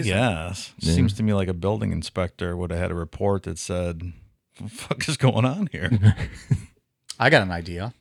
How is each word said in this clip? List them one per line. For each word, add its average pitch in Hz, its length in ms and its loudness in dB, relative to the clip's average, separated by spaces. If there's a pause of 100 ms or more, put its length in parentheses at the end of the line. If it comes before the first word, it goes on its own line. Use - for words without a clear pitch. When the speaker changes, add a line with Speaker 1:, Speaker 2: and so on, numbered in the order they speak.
Speaker 1:
guess. 95 720 0
Speaker 2:
Yeah. 80 140 2
Speaker 1:
Seems 113 220 4
to 110 80 -2
me 107 100 2
like 98 160 0
a 92 40 -2
building 98 380 -2
inspector 87 640 -4
would 87 160 -4
have 85 80 -2
had 90 120 -2
a 85 40 -6
report 95 480 -2
that 85 140 -8
said, 87 560 -4 (440)
"What 107 140 -12
the - 60 -18
fuck - 320 -6
is 151 80 -2
going 117 260 4
on 160 300 0
here?" - 180 -2 (720)
Speaker 3:
<laughs> - 580 -16
I 123 100 6
got 147 120 8
an 92 100 0
idea. 87 500 -6